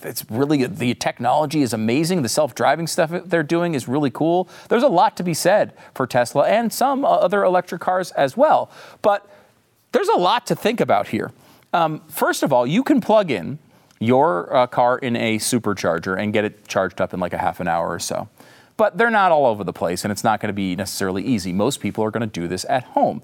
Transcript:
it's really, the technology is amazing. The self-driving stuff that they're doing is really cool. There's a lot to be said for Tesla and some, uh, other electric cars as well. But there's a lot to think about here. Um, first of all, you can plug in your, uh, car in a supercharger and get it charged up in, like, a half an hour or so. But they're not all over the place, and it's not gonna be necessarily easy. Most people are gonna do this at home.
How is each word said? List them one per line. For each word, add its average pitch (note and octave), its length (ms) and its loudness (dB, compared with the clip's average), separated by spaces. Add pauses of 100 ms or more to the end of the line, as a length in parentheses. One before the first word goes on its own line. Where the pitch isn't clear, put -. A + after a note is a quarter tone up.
it's - 280 -10
really, C#3 340 0
the A#2 300 -2
technology D3+ 680 -2
is A#2 140 0
amazing. D3 480 0
The A2+ 80 -4
self-driving D3 560 0
stuff D#3+ 240 -2
that F3+ 180 -8
they're E3+ 140 0
doing E3 320 -2
is A#2+ 140 -4
really C#3 220 0
cool. E3+ 380 0 (220)
There's A#3 140 2
a - 40 4
lot G3+ 300 2
to - 40 -6
be F3 120 -4
said F3 400 2 (200)
for C3 120 -2
Tesla C3+ 420 0
and A3 240 2
some, C#4 320 0
uh, - 40 2
other F3+ 360 2
electric F3+ 380 0
cars F#3 300 -2
as C#3+ 260 0
well. G3 320 4 (320)
But G3+ 260 2 (640)
there's F#4 180 0
a G#4+ 80 4
lot G3+ 300 2
to F3 80 -2
think G#3+ 260 -2
about A2 280 2
here. - 220 -4 (440)
Um, D#3+ 340 0
first - 340 -2
of D3+ 120 2
all, B2 120 2
you F3+ 160 0
can C4+ 200 2
plug G#3 280 2
in A#2 280 -6 (400)
your, C#3+ 560 2
uh, B2+ 120 4
car B2 300 2
in A#2+ 180 -4
a A2+ 220 0
supercharger G2 840 -2
and G#2 140 -2
get G#2+ 140 2
it - 220 -12
charged F#2+ 340 -2
up F2+ 100 -2
in, F#2 80 -6
like, F2+ 140 -4
a E2+ 40 -4
half E2+ 220 -4
an F2 80 -4
hour E2+ 220 -2
or F2 80 -6
so. - 300 -8 (500)
But G#3 180 0
they're A#3 140 2
not G3 200 4
all D3 160 6
over G#2 180 2
the F2+ 80 -4
place, F2+ 320 -4
and G#2 60 -2
it's G2+ 140 -4
not A2 160 2
gonna G#2 140 -4
be F#2+ 200 -2
necessarily F#2+ 480 -4
easy. F#2+ 300 -2
Most G#2+ 260 0
people G#2 240 -4
are G#2+ 80 0
gonna A2+ 160 -4
do F2 220 -6
this F#2 200 -6
at C3+ 140 0
home. - 420 -2